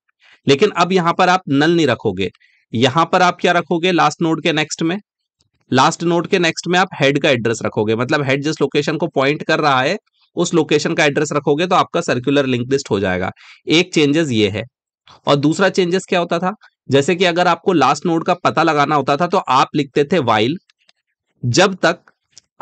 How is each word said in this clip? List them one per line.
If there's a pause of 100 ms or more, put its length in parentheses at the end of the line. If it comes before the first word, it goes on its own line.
(480)
लेकिन
अब
यहाँ
पर
आप
नल
नहीं
रखोगे। (440)
यहाँ
पर
आप
क्या
रखोगे
लास्ट
नोड
के
नेक्स्ट
में? (760)
लास्ट
नोड
के
नेक्स्ट
में
आप
हेड
का
एड्रेस
रखोगे,
मतलब
हेड
जिस
लोकेशन
को
पॉइंट
कर
रहा
है (380)
उस
लोकेशन
का
एड्रेस
रखोगे,
तो
आपका
सर्कुलर
लिंक
लिस्ट
हो
जाएगा। (360)
एक
चेंजेस
ये
है। (640)
और
दूसरा
चेंजेस
क्या
होता
था, (380)
जैसे
कि
अगर
आपको
लास्ट
नोड
का (100)
पता
लगाना
होता
था
तो
आप
लिखते
थे
while, (880)
जब
तक (640)